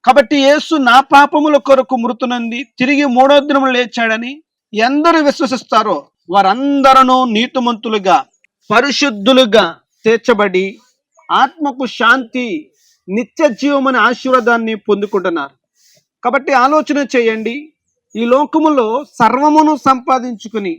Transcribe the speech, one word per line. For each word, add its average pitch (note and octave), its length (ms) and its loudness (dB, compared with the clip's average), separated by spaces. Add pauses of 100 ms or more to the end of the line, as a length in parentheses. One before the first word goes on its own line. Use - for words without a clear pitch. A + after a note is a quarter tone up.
కాబట్టి C4 300 2
యేసు C#4+ 400 2
నా B3+ 240 4
పాపముల C#4+ 580 2
కొరకు C4 380 2
మృతునంది A#3+ 680 -6 (160)
తిరిగి C#4 260 0
మూడో C4+ 340 4
దినమున C#4 320 0
లేచాడని A#3+ 680 -4 (320)
ఎందరు D4 440 0
విశ్వసిస్తారో C4 880 -2 (240)
వారందరూ C4 960 2
నీతిమంతులుగా, A3 1000 -2 (460)
పరిశుద్ధులుగా A3 1040 0 (300)
తీర్చబడి G3+ 720 -2 (540)
ఆత్మకు C4 540 -2
శాంతి, A#3 840 -4 (380)
నిత్య A#3+ 400 -2
జీవమనే C4 500 -2
ఆశీర్వాదాన్ని A3+ 760 0
పొందుకుంటున్నారు. F#3+ 760 -4 (760)
కాబట్టి C#4 300 -2
ఆలోచన C#4 520 0 (100)
చేయండి, A3+ 580 -4 (420)
ఈ A3+ 100 -4
లోకములో C4+ 800 0 (140)
సర్వమును D4 560 2
సంపాదించుకుని A#3+ 1040 -4